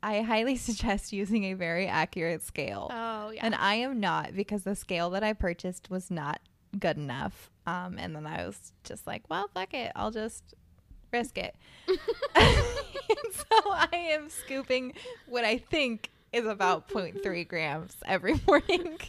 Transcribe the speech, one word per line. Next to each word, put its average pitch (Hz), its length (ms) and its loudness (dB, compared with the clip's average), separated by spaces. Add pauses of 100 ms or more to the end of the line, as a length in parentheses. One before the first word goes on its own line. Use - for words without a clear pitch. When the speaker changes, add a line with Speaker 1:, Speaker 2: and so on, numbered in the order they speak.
Speaker 1:
I 214 180 2
highly 226 340 2
<laughs> - 120 -4
suggest 214 460 0
using 202 320 2
a 190 80 -2
very 175 340 0
accurate 160 560 0
scale. - 480 -6
Speaker 2:
Oh, 226 400 -6
yeah. 220 140 -8
Speaker 1:
And 226 100 2
I 202 200 2
am 247 240 -2
not, 165 360 0
because 202 280 -4
the 196 120 -4
scale 175 360 -2
that 196 120 -2
I 214 100 0
purchased 180 560 -4
was 185 220 -6
not 151 280 -4 (400)
good 170 180 0
enough. - 520 -6 (160)
Um, 180 320 -4
and 165 180 -8
then 151 120 -10
I 87 180 -6
was - 260 -12 (120)
just - 240 -14
like, - 220 -10
"Well, 392 240 -4
fuck 185 200 -6
it. 247 220 -6
I'll 214 160 -4
just 220 420 -8 (580)
risk 240 260 -2
it." - 180 -6 (320)
<laughs> 370 120 2 (360)
Speaker 2:
<laughs> - 0 - (760)
Speaker 1:
And 440 240 0
so 427 380 6
I 330 200 2
am 311 380 0
scooping 262 640 -2 (340)
what 240 160 0
I 220 140 4
think 254 540 0 (200)
is 240 140 2
about 185 440 2
point 196 340 -4
three 175 200 -2
grams 160 520 -4 (100)
every 196 380 2
<laughs> - 40 4
morning 339 600 4